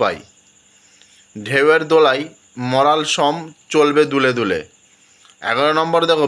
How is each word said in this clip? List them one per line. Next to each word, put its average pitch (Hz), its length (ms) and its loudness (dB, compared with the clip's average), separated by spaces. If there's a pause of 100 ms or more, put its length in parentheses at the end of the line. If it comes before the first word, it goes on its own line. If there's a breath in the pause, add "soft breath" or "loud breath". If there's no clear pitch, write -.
পাই। 92 180 -2 (1160 soft breath)
ঢেউয়ের 139 460 0 (100)
দোলায় 147 300 2 (480)
মরাল 147 320 2 (140)
সম 147 180 0 (400)
চলবে 147 280 4 (100)
দুলে 131 260 2
দুলে। 95 220 -2 (920 soft breath)
এগারো 139 300 0
নম্বর 165 200 0 (100)
দেখো 156 180 2